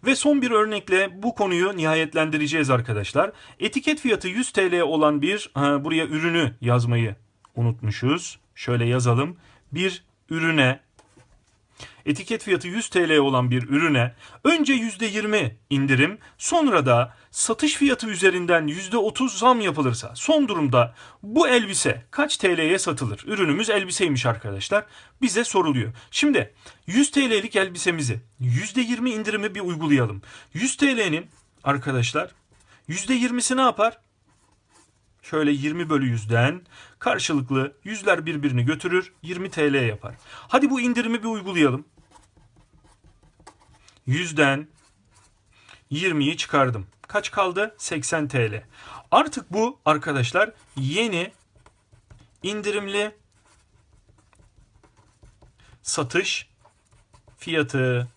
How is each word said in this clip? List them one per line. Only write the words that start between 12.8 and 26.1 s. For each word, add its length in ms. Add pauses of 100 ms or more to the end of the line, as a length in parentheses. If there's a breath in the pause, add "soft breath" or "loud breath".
T 200
L 80
olan 340
bir 180
ürüne 460 (280 loud breath)
önce 300
yüzde 320
yirmi 520 (120)
indirim, 480 (200 loud breath)
sonra 480
da 300 (160 loud breath)
satış 420
fiyatı 360
üzerinden 580
yüzde 300
otuz 420
zam 220
yapılırsa, 540
son 320
durumda 480 (280 loud breath)
bu 240
elbise 640
kaç 260
T 200
L'ye 220
satılır? 460
Ürünümüz 440
elbiseymiş 560
arkadaşlar. 600 (360 loud breath)
Bize 220
soruluyor. 500 (180 loud breath)